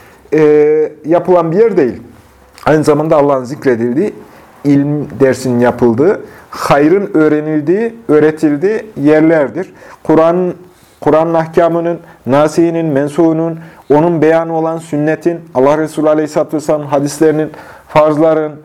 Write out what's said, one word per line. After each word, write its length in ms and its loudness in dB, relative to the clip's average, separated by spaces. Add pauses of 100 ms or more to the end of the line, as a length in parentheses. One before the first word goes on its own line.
(340)
e, 580 2 (120)
yapılan 480 0
bir 40 -2
yer 200 2
değil. 260 -2 (640)
Aynı 200 2
zamanda 320 0
Allah'ın 280 2
zikredildiği, 720 -2 (500)
ilm 560 -2
dersinin 400 0
yapıldığı, 600 0 (300)
hayrın 640 0
öğrenildiği, 800 0 (140)
öğretildiği 800 0 (100)
yerlerdir. 760 0 (280)
Kur'an, 520 0 (460)
Kur'an'ın 340 0
ahkamının, 640 0 (280)
nasihinin, 600 0
mensuhunun, 720 -2 (300)
onun 320 2
beyanı 340 0
olan 220 -4
sünnetin, 640 -4 (140)
Allah 240 2
Resulü 300 -2
Aleyhisselatü 480 -2
Vesselam'ın 300 -4
hadislerinin, 640 0 (380)
farzların, 640 0 (120)